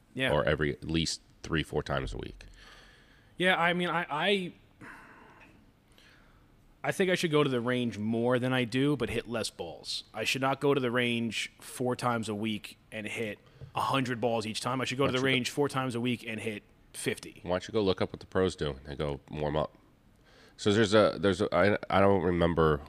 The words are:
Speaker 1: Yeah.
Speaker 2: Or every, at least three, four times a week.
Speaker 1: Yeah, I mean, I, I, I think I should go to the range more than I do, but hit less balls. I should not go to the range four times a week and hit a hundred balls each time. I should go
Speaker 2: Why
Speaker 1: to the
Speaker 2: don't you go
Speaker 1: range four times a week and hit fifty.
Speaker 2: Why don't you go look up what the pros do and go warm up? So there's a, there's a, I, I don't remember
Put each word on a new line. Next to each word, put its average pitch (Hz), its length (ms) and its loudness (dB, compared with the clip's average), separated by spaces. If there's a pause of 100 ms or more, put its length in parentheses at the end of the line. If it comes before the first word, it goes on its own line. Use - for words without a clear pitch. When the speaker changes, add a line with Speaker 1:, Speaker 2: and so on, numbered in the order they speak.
(140)
Speaker 1:
Yeah. 127 180 0
Speaker 2:
Or 71 120 4
every, 73 280 2
at - 160 -10
least 80 320 0 (220)
three, 78 220 -2
four 73 180 -4
times 67 320 -4
a - 20 -10
week. - 280 -12 (920)
Speaker 1:
Yeah, 185 240 4
I 175 120 4
mean, 175 160 0
I, 165 200 -2
I, 180 440 0 (2250)
I 143 80 0
think 185 180 2
I 180 40 4
should 175 160 0
go 147 140 4
to 139 60 0
the 127 100 0
range 120 380 -2
more 117 400 0
than 127 140 0
I 127 120 2
do, 135 320 0
but 117 140 -4
hit 113 180 -4
less 113 220 -4
balls. - 540 -10 (100)
I 110 100 -4
should 131 180 -2
not 135 180 0
go 143 140 4
to 139 60 0
the 123 100 0
range 117 680 -2
four 123 360 -4
times 117 320 -2
a 107 60 -2
week 104 420 -6 (160)
and 107 140 -8
hit 107 320 -8 (360)
a 117 60 -4
hundred 127 400 -2
balls 117 260 -2
each 110 140 -6
time. 127 200 -2
I 120 40 -2
should 127 140 -6
go 139 60 2
Speaker 2:
Why 131 40 2
Speaker 1:
to 123 40 -2
the 127 60 0
Speaker 2:
don't 131 100 -2
you 131 40 2
go 131 40 2
Speaker 1:
range 123 140 -2
four 143 180 0
times 131 260 -4
a 117 60 -2
week 120 260 -2
and 110 140 -8
hit 107 220 -8 (300)
fifty. - 500 -8
Speaker 2:
Why 87 100 -4
don't 92 160 -2
you - 40 -14
go 110 100 2
look 95 200 2
up 95 100 -4
what - 80 -12
the - 60 -20
pros 95 300 2
do 71 200 -4 (100)
and 69 120 -10
go 73 220 -4 (100)
warm 76 260 -2
up? 76 160 0 (840)
So 104 140 2
there's 104 220 4
a, 101 240 6
there's 90 220 2
a, - 120 0
I, 95 260 4 (100)
I 95 120 4
don't 98 220 6
remember 82 680 4